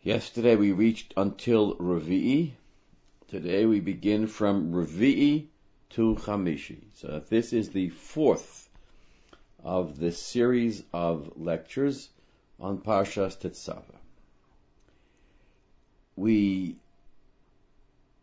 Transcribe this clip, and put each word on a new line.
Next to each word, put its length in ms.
Yesterday 540
we 160
reached 460
until 580
Revi'i. 760
Today 380
we 140
begin 460
from 460
Revi'i 760
to 240
Chamishi. 640
So 340
this 240
is 160
the 220
fourth 800
of 360
the 140
series 680
of 420
lectures 720
on 200
Parshas 580
Tetzaveh. 640
We 600